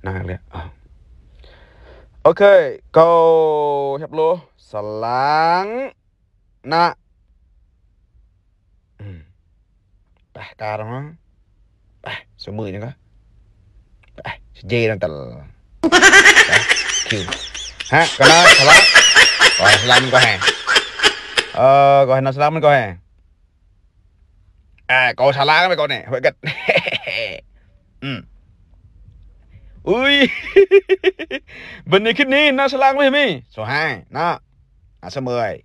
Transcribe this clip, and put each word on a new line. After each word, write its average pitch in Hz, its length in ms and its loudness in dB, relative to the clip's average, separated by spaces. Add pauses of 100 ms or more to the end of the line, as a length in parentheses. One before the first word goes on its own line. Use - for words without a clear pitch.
Nào, 95 200 -10
ngại. 92 140 -10 (120)
Ờ. 85 120 -14 (1600)
Ok, 170 160 2 (520)
câu 156 1080 2
hiệp 156 120 -14
lúa. 160 260 -2 (200)
Xà - 240 -14
láng. 156 1080 -4 (720)
Nè. 165 300 0 (2000)
Ừ. 101 80 -20 (1300)
Bà - 240 -20
ca 107 200 -10
đó. 117 240 -10 (1000)
Bà, - 180 -14 (180)
số - 140 -18
mười 104 200 -10
nữa 98 100 -12
có. 120 100 -14 (1300)
Bà, - 140 -14 (180)
số - 140 -20
dê 117 180 0
đang 107 120 -4
tờ. 87 80 -6 (760)
Bà, 381 800 4 (500)
kêu. 101 120 -4 (680)
Hả? 160 160 2 (140)
Còn 139 100 6
đó, 170 160 6 (120)
xà - 60 2
láng. - 200 8 (760)
Rồi, 98 120 4
xà 101 160 0
láng 123 240 2
có 127 80 4
hàng. 107 200 0 (1120)
Ờ, 139 540 4
có 127 60 2
hàng, 135 100 0
nó 135 80 -2
xà 135 80 -8
láng 147 140 0
mới 160 80 0
có 147 100 6
hàng. 107 260 -2 (1900)
À, 127 300 0
có 135 140 2
xà 135 140 -2
láng 156 220 2
mới 175 100 -2
có 147 100 -4
nè. 131 240 -8
Vậy 127 120 -6
gật. 151 180 0
<laughs> - 40 -14 (1600)
Ừ. 131 200 -10 (1600)
Ui. 262 460 0 (760)
<laughs> - 800 -10
Bên 196 180 0
này 226 100 0
khít 285 140 -2
ní, 285 240 2
nó 269 160 -2
xà 269 100 -4
láng 269 200 2
với 277 140 2
mi. 247 380 -2
Số 110 140 -12
hai, 135 460 -6
nó. 160 300 -4 (640)
À, 90 80 -16
số 135 120 -10
mười. 120 440 -6